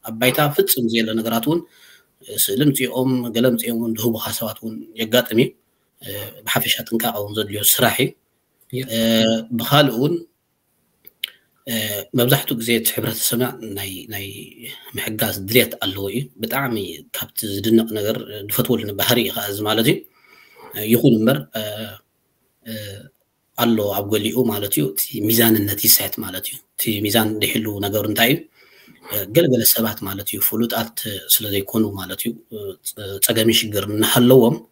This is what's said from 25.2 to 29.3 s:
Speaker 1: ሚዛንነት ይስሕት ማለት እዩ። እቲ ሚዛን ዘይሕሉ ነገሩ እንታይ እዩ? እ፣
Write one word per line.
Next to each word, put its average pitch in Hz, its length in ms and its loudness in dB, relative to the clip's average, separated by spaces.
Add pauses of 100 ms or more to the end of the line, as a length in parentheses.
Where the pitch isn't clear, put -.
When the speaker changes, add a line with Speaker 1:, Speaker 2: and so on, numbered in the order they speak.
Speaker 1:
ሚዛንነት 110 600 2
ይስሕት - 360 2
ማለት 95 280 -8
እዩ። - 100 -8 (120)
እቲ - 140 -8 (180)
ሚዛን 107 340 2
ዘይሕሉ 107 320 -2 (140)
ነገሩ 101 260 -2
እንታይ 113 240 2
እዩ? 156 80 2 (680)
እ፣ - 100 -10 (160)